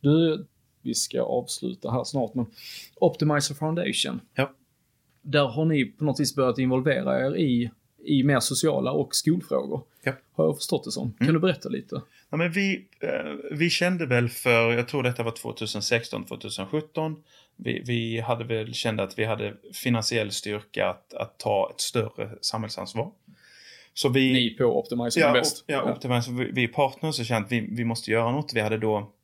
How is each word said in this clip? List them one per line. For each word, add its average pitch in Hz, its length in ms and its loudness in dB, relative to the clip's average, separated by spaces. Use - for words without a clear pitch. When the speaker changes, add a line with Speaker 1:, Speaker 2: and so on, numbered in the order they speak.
Speaker 1:
Du, 156 460 4
vi 123 140 -4
ska - 260 -2
avsluta 123 680 -4
här 120 120 0
snart, 123 300 -4
men 123 120 -2
Optimizer 147 600 2
Foundation. 156 640 -2
Speaker 2:
Ja. 135 180 0
Speaker 1:
Där 143 260 2
har 139 180 0
ni 147 200 4
på - 180 -6
något 143 160 0
vis 139 160 0
börjat 127 220 4
involvera 131 720 2
er 143 100 -2
i, 120 340 2
i 135 180 4
mer 139 160 6
sociala 139 520 2
och 143 240 0
skolfrågor. - 680 0
Speaker 2:
Ja. 131 80 0
Speaker 1:
Har 156 120 4
jag 151 120 2
förstått - 260 -4
det 117 80 -8
som. - 120 -6
Speaker 2:
Mm. 117 140 -6
Speaker 1:
Kan 139 160 2
du 160 60 4
berätta 180 300 0
lite? - 320 -6
Speaker 2:
Ja, 151 80 -4
men 170 140 0
vi, 196 340 0
eh, - 300 -4
vi 160 180 0
kände 175 360 0
väl 120 240 4
för, 117 440 4
jag 120 140 0
tror 135 160 -2
detta 123 200 0
var 113 80 -2
tvåtusen 110 500 -6
sexton, 117 440 -2
tvåtusen 95 420 -10
sjutton. 156 560 -4
Vi, - 300 -4
vi 117 340 -2
hade 117 240 -2
väl, 113 300 -4
kände 110 300 -2
att - 160 -8
vi 110 60 2
hade 107 280 -4
finansiell 113 580 0
styrka 104 580 -4
att, - 240 -10
att - 260 -8
ta 101 340 0
ett - 80 -10
större 110 480 -4
samhällsansvar. 110 680 -6
Så - 160 2
vi 131 240 4
Speaker 1:
Ni 120 240 4
på 120 220 4
Optimizer 120 420 -2
Speaker 2:
Ja, 147 60 6
Speaker 1:
Invest. 120 340 4
Speaker 2:
op-, - 60 -20
ja, 139 180 -2
Speaker 1:
Ja. 123 60 0
Speaker 2:
Optimizer, 123 400 -2
vi, 123 200 -2
vi 127 120 2
är 117 40 2
partners 139 520 0
och 117 60 -2
kände 110 200 0
att 110 60 -6
vi, 120 80 2
vi 117 140 -2
måste 113 260 -2
göra 113 200 4
något. 143 220 -4
Vi 113 80 2
hade 107 160 0
då 107 340 0